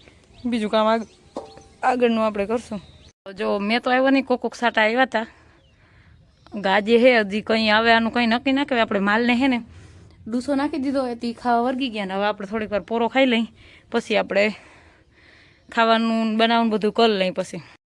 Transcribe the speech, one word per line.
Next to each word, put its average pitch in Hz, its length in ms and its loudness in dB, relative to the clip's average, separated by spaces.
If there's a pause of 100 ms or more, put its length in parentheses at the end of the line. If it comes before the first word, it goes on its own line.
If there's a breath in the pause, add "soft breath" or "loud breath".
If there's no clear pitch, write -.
(440 soft breath)
બીજું 226 260 -2
કામ 220 160 2
આગ-, 226 200 0 (760)
આગળનું 233 440 2
આપણે 208 200 -2
કરશું. 220 340 -6 (440)
તો 196 80 -16
જો 208 260 -4
મેં 214 220 0
તો 254 100 -4
આવ્યો 262 200 2
નહીં, 269 140 2
કોક 247 160 -2
કોક 233 140 -6
સાટા 226 280 0
આવ્યા 226 200 2
હતા. 226 240 -4 (1300 soft breath)
ગાજે 208 440 2
હે 240 220 6
હજી 208 220 -4
કંઈ 220 260 0
આવે 226 240 4
આનું 226 200 2
કંઈ 240 140 0
નક્કી 240 260 0
ના 277 120 0
કહેવાય. 247 180 0
આપણે 214 180 -2
માલને 226 340 2
હે 262 140 2
ને 240 140 -2 (640 soft breath)
ડૂસો 247 260 -4
નાખી 294 240 -2
દીધો 269 220 -2
હોય 247 140 -4
તો 233 120 -8
ઈ 233 60 -4
ખાવા 233 300 0
વર્ગી 262 260 -2
ગયા 208 160 -6
ને 190 100 -6
હવે 202 120 0
આપણે 208 200 -4
થોડીક 214 240 -6
વાર 202 100 -2
પોરો 226 280 -2
ખાઈ 269 180 2
લઈ 233 200 0 (440 soft breath)
પછી 226 260 -2
આપણે 196 380 0 (1200 soft breath)
ખાવાનું 226 520 2
ને 220 100 -2
બનાવવાનું 226 340 2
બધું 214 220 0
કરી 226 260 2
લઈ. 185 120 0
પછી 180 320 -8 (260 loud breath)